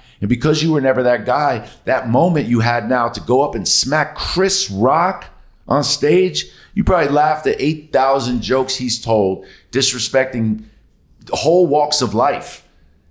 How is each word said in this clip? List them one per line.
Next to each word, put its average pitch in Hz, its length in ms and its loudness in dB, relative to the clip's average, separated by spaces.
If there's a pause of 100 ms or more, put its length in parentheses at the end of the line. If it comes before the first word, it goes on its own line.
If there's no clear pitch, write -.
(220)
And 101 80 0
because 151 340 0
you 160 80 2
were 147 100 2
never 131 220 2
that 120 220 0
guy, 131 420 0 (180)
that 127 220 -2
moment 139 400 2
you 120 120 2
had 117 280 0
now 120 220 0
to - 100 -10
go 123 220 2
up 147 140 -2
and 110 120 -6
smack 143 480 -2
Chris - 540 -2
Rock 143 560 0 (420)
on 143 160 0
stage, 170 600 0 (300)
you - 80 0
probably 165 280 2
laughed 151 360 2
at - 120 0
eight 156 320 -4
thousand 131 500 2
jokes 127 340 0
he's 123 260 -6
told, 98 440 0 (260)
disrespecting 123 920 -2 (680)
whole 175 340 2
walks 147 360 0
of 110 120 -2
life - 540 -2 (440)